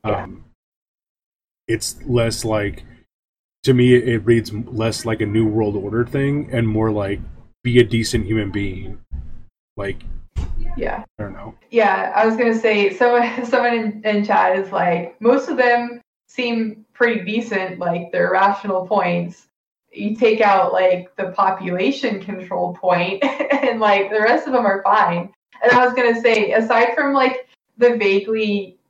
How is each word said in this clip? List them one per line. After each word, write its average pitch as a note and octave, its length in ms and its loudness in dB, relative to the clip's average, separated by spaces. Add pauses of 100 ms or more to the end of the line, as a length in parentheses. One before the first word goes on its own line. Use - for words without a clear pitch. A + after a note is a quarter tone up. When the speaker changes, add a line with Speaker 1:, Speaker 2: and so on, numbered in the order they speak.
Speaker 1:
Yeah. G2+ 180 -2
Speaker 2:
Um, F#2+ 220 -16 (1200)
it's - 300 -4 (100)
less A#2 380 -2
like, G#2+ 400 -4 (800)
to C3 100 4
me, B2 200 6
it, B2 140 4
it A#2 120 0
reads A2+ 300 2
m-, G#2 240 -8
less A2 300 -4
like A2+ 160 -2
a G#2+ 60 0
New A2 200 2
World G#2+ 300 0
Order G#2 300 -2
thing C#3 460 -2
and A#2 140 0
more A2 260 2
like, G2+ 280 -4 (420)
be B2 180 4
a A#2 40 8
decent A2 400 0
human G#2 260 -2
being. F#2+ 500 -6 (760)
Like, G2 260 -8 (760)
Speaker 1:
Yeah. - 280 -6 (140)
Speaker 2:
I - 60 -8
don't G2 100 -10
know. - 200 -16 (160)
Speaker 1:
Yeah, G#3+ 440 0
I G#3+ 100 2
was A3+ 120 2
gonna A3+ 220 0
say, G#3 360 2
someone, A#3+ 500 2
<laughs> - 20 -
someone A#3+ 280 2
in, G#3+ 320 -4
in G#3 180 0
chat F#3 340 2
is F#3+ 140 -6
like, F3 480 -2
most C4 280 4
of D4+ 80 -4
them A#3+ 440 0 (300)
seem A3+ 640 -4
pretty A3+ 320 0
decent, F#3+ 540 -4
like, F3 340 -4
they're F3 180 0
rational F#3+ 560 0
points. F3 640 -2 (440)
You G#3 220 -4
take A3 260 2
out, F#3+ 320 4
like, F#3 440 0
the F#3 160 -6
population F#3+ 880 -2
control F3+ 500 -6
point, F3+ 520 0
<laughs> - 280 -2
and, B3 280 0
like, G3+ 300 2
the G#3+ 100 0
rest A#3+ 260 2
of C#4 60 -4
them B3+ 120 2
are G3 200 0
fine. F3 480 0 (300)
And A#3+ 100 4
I B3 120 6
was B3 100 2
gonna A#3 260 2
say, A3 320 2
aside A3+ 420 2
from, C#4 180 0
like, C4 360 0 (280)
the A#3+ 200 4
vaguely G3+ 840 0 (120)